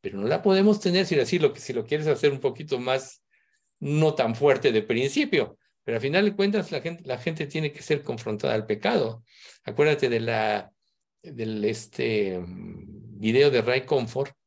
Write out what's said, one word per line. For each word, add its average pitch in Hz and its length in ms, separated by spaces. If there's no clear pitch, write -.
pero 196 180
no 202 80
la 170 140
podemos 202 380
tener, 180 260
si 180 140
así 151 180
lo, 147 180
si - 180
lo 113 120
quieres 151 220
hacer 147 240
un 135 80
poquito 131 400
más, 127 440
no 151 360
tan 117 200
fuerte 139 360
de 107 100
principio, 139 760
pero 117 140
al 110 40
final 165 240
de 202 100
cuentas 202 360
la 147 100
gente, 170 240
la 123 140
gente 156 260
tiene 151 260
que - 120
ser 143 180
confrontada 113 540
al 107 100
pecado. 117 580
Acuérdate 147 460
de 117 120
la, 110 520
del 113 440
este, 107 760
mm, 90 800
video 127 320
de 120 100
Ray 123 240
Comfort 131 500